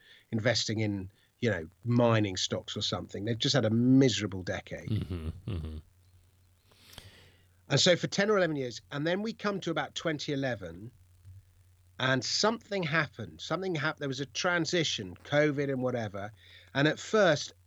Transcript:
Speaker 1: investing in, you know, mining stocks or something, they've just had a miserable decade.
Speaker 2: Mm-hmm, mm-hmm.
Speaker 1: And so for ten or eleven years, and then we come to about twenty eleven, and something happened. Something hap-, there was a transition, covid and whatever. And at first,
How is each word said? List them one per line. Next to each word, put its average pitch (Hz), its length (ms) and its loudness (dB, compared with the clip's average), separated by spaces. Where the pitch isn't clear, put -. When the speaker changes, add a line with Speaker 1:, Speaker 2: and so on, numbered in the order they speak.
Speaker 1:
investing 113 480 0
in, 101 300 -2
you 120 100 2
know, 82 160 -4
mining 113 520 4
stocks - 400 -6
or 107 60 -4
something, 101 420 -6
they've 113 120 -2
just 120 200 0
had 117 80 4
a 110 60 4
miserable 113 760 4
decade. 87 460 -8
Speaker 2:
Mm-hmm, 87 380 -4
mm-hmm. 80 260 -6
Speaker 1:
And 135 120 4
so 175 160 6
for - 100 -4
ten 202 240 0
or 214 60 4
eleven 170 180 2
years, 127 260 -6
and 143 120 -4
then 180 180 0
we 226 100 -6
come 202 280 -4
to 170 120 -4
about 147 240 -4
twenty 156 360 -4
eleven, 113 600 -6
and 131 260 0
something 202 600 -2
happened. 143 560 -4
Something 180 340 -4
hap-, 151 240 -2
there 147 100 -6
was 131 120 -6
a 143 60 -6
transition, 165 1000 -2
covid 147 440 2
and 135 140 -2
whatever. 107 480 -4
And 139 120 6
at 156 120 2
first, 180 560 2